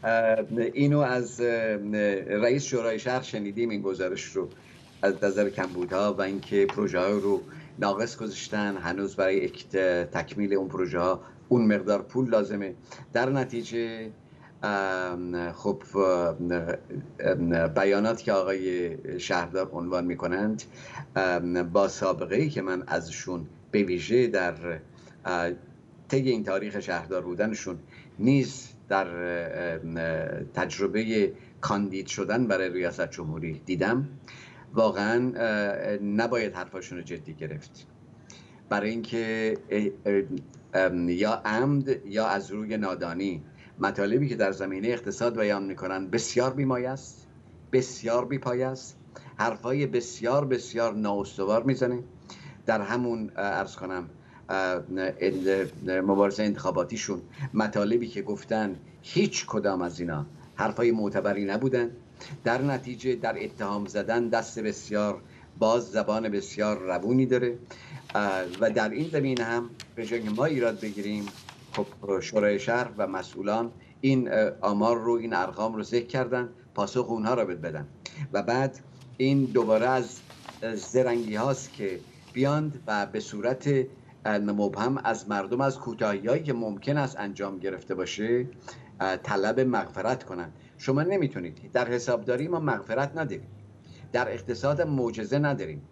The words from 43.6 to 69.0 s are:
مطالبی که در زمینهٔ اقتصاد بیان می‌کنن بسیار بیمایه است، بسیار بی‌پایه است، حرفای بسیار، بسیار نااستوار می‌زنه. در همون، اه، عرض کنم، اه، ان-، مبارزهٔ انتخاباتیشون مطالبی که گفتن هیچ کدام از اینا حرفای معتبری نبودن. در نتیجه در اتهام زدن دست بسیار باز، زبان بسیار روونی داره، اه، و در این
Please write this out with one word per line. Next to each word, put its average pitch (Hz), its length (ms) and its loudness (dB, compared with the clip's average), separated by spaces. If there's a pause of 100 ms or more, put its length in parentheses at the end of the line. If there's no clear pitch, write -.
مطالبی 101 480 2
که 117 80 -2
در 98 160 4
زمینهٔ 95 360 -2
اقتصاد 113 500 -2
بیان 104 260 2
می‌کنن 95 460 -4
بسیار 123 440 2
بیمایه 131 360 0
است، - 360 -10 (460)
بسیار 120 520 2
بی‌پایه 127 420 -2
است، 131 300 -8 (400)
حرفای 117 500 0
بسیار، 120 580 0
بسیار 117 500 0
نااستوار 101 680 0
می‌زنه. 123 400 2 (640)
در 110 140 2
همون، 113 560 -2
اه، 95 80 -2
عرض 95 320 -2
کنم، 90 340 -8 (380)
اه، 92 320 0 (400)
ان-، 92 800 0
مبارزهٔ 98 440 4
انتخاباتیشون 95 800 -2 (320)
مطالبی 107 540 2
که 101 140 -6
گفتن 104 540 -2 (260)
هیچ - 440 0
کدام 98 360 0
از 85 180 -4
اینا 78 260 -4 (280)
حرفای 113 360 2
معتبری 101 540 0
نبودن. 120 460 0 (540)
در 120 180 2
نتیجه 127 520 -2
در 110 300 -4
اتهام 104 420 -4
زدن 113 420 0
دست 113 300 0
بسیار 104 640 -2 (360)
باز، 113 320 4
زبان 107 380 0
بسیار 104 500 0
روونی 92 480 2
داره، 120 320 2 (560)
اه، 98 280 2 (180)
و 110 100 6
در 107 180 2
این 139 200 -2